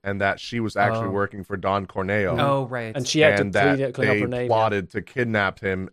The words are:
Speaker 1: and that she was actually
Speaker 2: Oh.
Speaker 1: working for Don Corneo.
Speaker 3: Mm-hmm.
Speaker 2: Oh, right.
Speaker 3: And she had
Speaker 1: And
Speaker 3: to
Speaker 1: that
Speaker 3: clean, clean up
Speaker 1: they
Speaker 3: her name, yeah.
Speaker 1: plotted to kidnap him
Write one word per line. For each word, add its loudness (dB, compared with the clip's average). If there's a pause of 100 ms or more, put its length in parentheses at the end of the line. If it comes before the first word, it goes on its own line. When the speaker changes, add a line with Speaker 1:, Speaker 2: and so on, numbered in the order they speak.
Speaker 1:
and -4
that 2
she -6
was -4
actually 2
Speaker 2:
Oh. -4
Speaker 1:
working -2
for -8
Don 0
Corneo. -2
Speaker 3:
Mm-hmm. 0
Speaker 2:
Oh, 0
right. -8
Speaker 3:
And -4
she 0
had 6
Speaker 1:
And 0
Speaker 3:
to 2
Speaker 1:
that 4
Speaker 3:
clean, -2
clean 0
up 2
Speaker 1:
they 2
Speaker 3:
her 0
name, -4
yeah. -2
Speaker 1:
plotted 2
to -6
kidnap -2
him -4